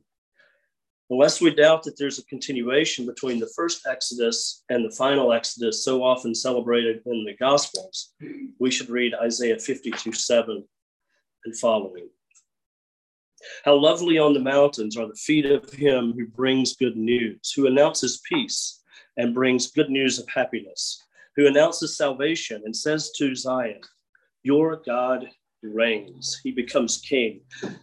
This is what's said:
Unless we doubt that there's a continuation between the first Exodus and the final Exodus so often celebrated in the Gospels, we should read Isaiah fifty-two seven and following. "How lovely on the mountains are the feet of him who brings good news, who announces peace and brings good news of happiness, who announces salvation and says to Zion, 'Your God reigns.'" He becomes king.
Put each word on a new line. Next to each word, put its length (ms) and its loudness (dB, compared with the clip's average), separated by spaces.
Unless 300 4
we 140 4
doubt 300 6
that 140 -10
there's 200 -6
a 80 -16
continuation 800 -2
between 320 -4
the 180 -6
first 300 -4
Exodus 840 -4
and 160 0
the 100 -8
final 380 2
Exodus 500 -2
so 200 0
often 320 0
celebrated 720 0
in 180 -4
the 100 -10
Gospels, 800 -2
we 120 2
should 200 -4
read 240 0
Isaiah 440 -2
fifty-two 540 -6
seven 540 -2
and 140 -12
following. 500 -2
"How 100 6
lovely 440 4
on 140 6
the 80 4
mountains 560 2
are 100 -6
the 80 -14
feet 300 -2
of 280 0
him 400 2
who 140 -6
brings 500 0
good 200 0
news, 560 -2
who 140 2
announces 540 2
peace 640 -6
and 180 0
brings 380 2
good 180 0
news 280 0
of 100 -12
happiness, 720 -6
who 100 6
announces 500 4
salvation 680 -4
and 100 -8
says 360 -4
to 220 -2
Zion, 460 -4
'Your 340 2
God 540 -2
reigns.'" 800 -4
He 80 -4
becomes 480 -2
king. 400 -2